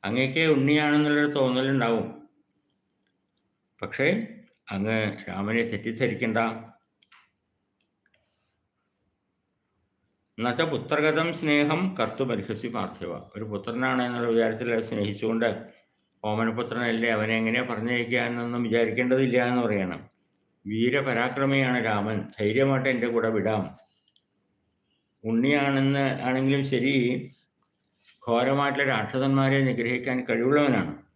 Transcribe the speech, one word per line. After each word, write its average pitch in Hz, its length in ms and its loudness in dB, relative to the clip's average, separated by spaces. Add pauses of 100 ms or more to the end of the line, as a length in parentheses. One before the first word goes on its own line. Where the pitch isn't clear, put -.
അങ്ങേക്ക് 131 440 0
ഉണ്ണിയാണെന്നുള്ളൊരു 147 800 4
തോന്നലുണ്ടാവും, 127 760 0 (1800)
പക്ഷേ 127 240 -2 (640)
അങ്ങ് 107 280 -2 (220)
രാമനെ 104 420 -4
തെറ്റിദ്ധരിക്കണ്ട. 113 760 -2 (4000)
"നച 123 240 0
പുത്രഗതം 151 720 0
സ്നേഹം 151 460 2 (140)
കർത്തുമർഹസി 113 720 -4
പാർത്ഥിവ." 95 440 -8 (180)
ഒരു 107 140 -10
പുത്രനാണ് 120 580 -2
എന്നുള്ള 120 260 -2
വിചാരത്തിൽ 113 420 2 (120)
സ്നേഹിച്ചുകൊണ്ട് 113 680 -2 (760)
"ഓമനപുത്രനല്ലേ, 113 880 -2
അവനെ 110 260 0
എങ്ങനെയാ 113 280 0
പറഞ്ഞയക്കുക?" 120 560 -2
എന്നൊന്നും 120 420 -4
വിചാരിക്കേണ്ടതില്ല 120 840 2
എന്ന് 123 180 0
പറയണം. 95 380 -2 (640)
വീരപരാക്രമിയാണ് 127 1200 0
രാമൻ, 107 340 0 (120)
ധൈര്യമായിട്ട് 127 580 2
എൻ്റെ 123 200 0
കൂടെ 113 200 0
വിടാം. 107 340 0 (1600)
ഉണ്ണിയാണെന്ന് 139 840 2 (160)
ആണെങ്കിലും 135 420 0
ശരി, 135 300 0 (1300)
ഘോരമായിട്ടുള്ള 135 640 2
രാക്ഷസന്മാരെ 135 720 2
നിഗ്രഹിക്കാൻ 127 640 0
കഴിവുള്ളവനാണ്. 120 680 2 (240)